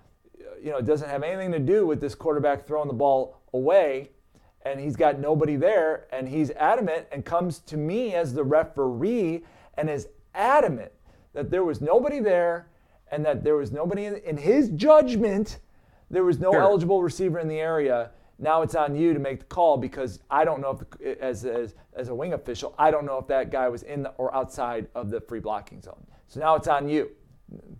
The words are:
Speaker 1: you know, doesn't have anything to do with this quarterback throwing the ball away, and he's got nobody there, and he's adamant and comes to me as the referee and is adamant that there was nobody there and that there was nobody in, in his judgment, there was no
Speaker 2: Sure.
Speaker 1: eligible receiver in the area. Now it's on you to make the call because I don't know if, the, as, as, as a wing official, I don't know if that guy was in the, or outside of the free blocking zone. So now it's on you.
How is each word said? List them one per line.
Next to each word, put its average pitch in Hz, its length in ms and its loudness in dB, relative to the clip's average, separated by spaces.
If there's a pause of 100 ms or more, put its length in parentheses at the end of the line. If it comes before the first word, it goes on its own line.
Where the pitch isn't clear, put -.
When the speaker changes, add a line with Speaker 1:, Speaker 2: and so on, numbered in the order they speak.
(640)
Speaker 1:
you 151 80 -8
know, 139 100 -2
doesn't 147 280 0
have 143 160 -6
anything 185 260 -6
to 165 80 -2
do 180 280 2
with 147 140 0
this 143 140 -6
quarterback 147 500 -2
throwing 151 220 -4
the 135 80 -6
ball 131 460 0 (120)
away, 143 580 2 (540)
and 139 140 -6
he's 139 160 -4
got 147 240 2
nobody 147 380 0
there, 160 560 2
and 131 160 -6
he's 147 240 0
adamant 170 580 0
and 143 140 -8
comes 175 360 -2
to - 160 -12
me 190 380 -4
as 170 180 -2
the 143 120 -2
referee 160 1000 0 (320)
and 156 160 -4
is 143 180 -6 (280)
adamant 196 560 2 (400)
that 143 180 -6
there 180 140 0
was 147 160 -2
nobody 247 400 2
there 175 480 0 (420)
and 151 140 -4
that 143 180 0
there 151 140 4
was 135 160 -2
nobody 175 320 -4
in, 208 140 -6
in 156 180 -6
his 214 340 4
judgment, 220 880 4 (500)
there 185 140 0
was 175 160 2
no 185 140 2
Speaker 2:
Sure. 160 80 6
Speaker 1:
eligible 190 420 4
receiver 175 380 -2
in 160 80 -6
the 156 100 -4
area. 143 520 0 (280)
Now 156 240 2
it's 156 140 -2
on 147 180 0
you 160 200 2
to 139 40 -2
make 135 220 -6
the - 60 -20
call 165 320 4
because 123 420 -6 (100)
I 147 140 2
don't 156 160 -2
know 135 100 -4
if, 131 80 -6 (220)
the, - 240 -8
as, 120 200 -6
as, 120 300 -6 (200)
as 123 140 -10
a 127 60 -8
wing 156 200 -6
official, 127 440 -8
I 151 140 6
don't 147 120 0
know 135 140 -4
if 127 80 -8
that 135 240 -2
guy 131 180 0
was 117 140 -6
in 143 220 -8
the, 131 60 -8
or 131 220 -4
outside 120 600 -6
of 117 160 -8
the 110 100 -6
free 113 200 -10
blocking 104 400 -8
zone. - 260 -20 (220)
So - 100 -14
now 156 160 4
it's 156 140 -2
on 143 200 0
you. 147 220 0 (680)